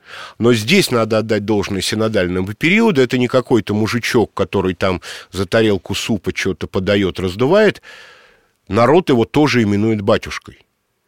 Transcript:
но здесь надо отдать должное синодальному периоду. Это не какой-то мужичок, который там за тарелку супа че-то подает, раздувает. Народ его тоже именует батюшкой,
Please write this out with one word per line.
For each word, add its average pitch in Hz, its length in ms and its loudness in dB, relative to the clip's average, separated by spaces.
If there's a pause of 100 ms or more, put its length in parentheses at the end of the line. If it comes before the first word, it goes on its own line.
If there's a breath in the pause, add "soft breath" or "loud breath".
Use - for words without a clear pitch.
(400 loud breath)
но 117 160 4
здесь 123 360 2
надо 113 280 0
отдать 110 260 -2
должное 101 360 -2
синодальному 101 720 -2
периоду. 196 460 2
Это 127 180 2
не 123 100 0
какой-то 120 460 0
мужичок, 110 600 0
который 95 400 -2
там 92 260 -2 (300 loud breath)
за 92 160 -6
тарелку 107 480 0
супа - 380 -4
че-то - 340 -6
подает, 98 540 -2
раздувает. 131 640 0 (840 loud breath)
Народ 120 420 2
его 117 140 4
тоже 123 380 0
именует 104 400 0
батюшкой, - 580 -4 (480)